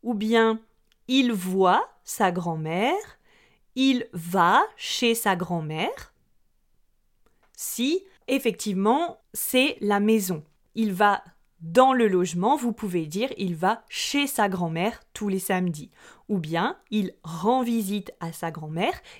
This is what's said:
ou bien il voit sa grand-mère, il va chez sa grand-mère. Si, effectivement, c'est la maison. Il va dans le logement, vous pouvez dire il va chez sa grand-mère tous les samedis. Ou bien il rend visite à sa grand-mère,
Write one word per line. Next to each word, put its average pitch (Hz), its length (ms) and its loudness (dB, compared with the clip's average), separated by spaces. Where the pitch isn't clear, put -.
ou 233 120 -2
bien 220 440 2
il 254 240 4
voit 190 580 2
sa - 300 0
grand-mère, 175 840 -4
il 262 360 2
va 175 500 2
chez - 400 0
sa 196 220 0
grand-mère. 170 760 -6
Si, 302 500 -4
effectivement, 233 920 0
c'est - 460 0
la 202 220 0
maison. 190 420 2
Il 220 180 -2
va 202 320 2
dans 247 320 6
le 233 160 4
logement, 180 480 2
vous 240 160 -2
pouvez 180 340 -4
dire 202 300 -4
il 180 180 -4
va 190 320 -2
chez - 400 -2
sa 208 220 0
grand-mère 175 520 -4
tous 208 160 -4
les 190 100 0
samedis. 180 500 -2
Ou 208 100 -2
bien 165 400 -2
il 202 320 -2
rend 190 400 0
visite 208 560 -4
à 165 140 -8
sa 165 180 -8
grand-mère, 160 500 -4